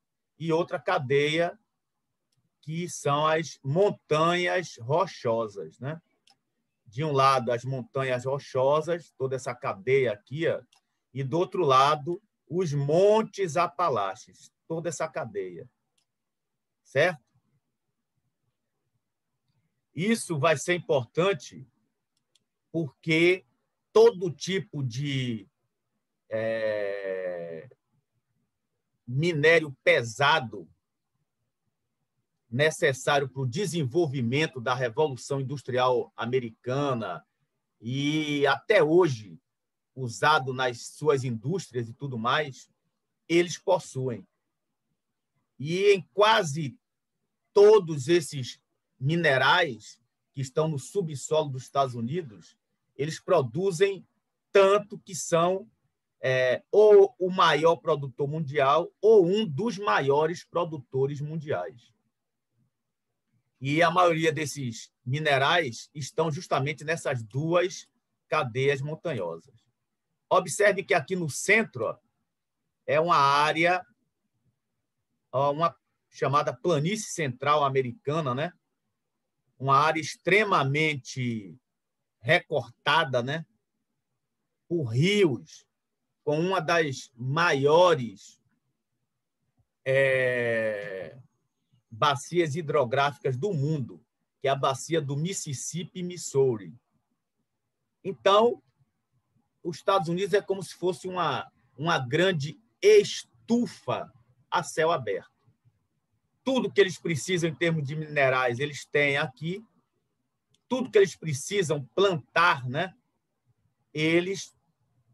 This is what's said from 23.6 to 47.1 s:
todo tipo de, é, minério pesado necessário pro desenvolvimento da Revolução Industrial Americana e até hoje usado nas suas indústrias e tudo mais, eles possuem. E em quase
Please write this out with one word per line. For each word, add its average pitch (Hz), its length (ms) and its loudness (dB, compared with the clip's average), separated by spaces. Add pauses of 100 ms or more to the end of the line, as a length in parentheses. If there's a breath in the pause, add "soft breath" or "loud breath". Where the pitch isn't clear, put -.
todo 208 380 6
tipo 156 520 -8
de, 127 680 -4 (800)
é, 98 1400 -6 (1400)
minério 156 680 2 (100)
pesado 127 840 0 (1800)
necessário 143 800 0
pro 135 180 -8
desenvolvimento 143 1120 -2
da 127 140 -2
Revolução 131 680 -4
Industrial 127 760 -2
Americana 120 1120 -6 (540)
e 143 640 -2
até 139 360 4
hoje 147 580 2 (540)
usado 135 580 0
nas 127 360 -4
suas 143 360 0
indústrias 123 640 -6
e 113 40 -16
tudo 131 260 -10
mais, 135 520 -4 (580)
eles 170 300 0
possuem. 131 680 -4 (1300)
E 185 340 0
em 190 100 0 (100)
quase 175 640 2 (760)